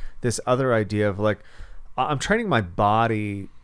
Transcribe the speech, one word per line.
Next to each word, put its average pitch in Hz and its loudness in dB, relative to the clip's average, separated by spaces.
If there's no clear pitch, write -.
this 120 0
other 127 2
idea 104 2
of, 98 -2
like, 107 2
I, 131 2
I'm 151 -2
training 214 0
my 117 4
body 104 0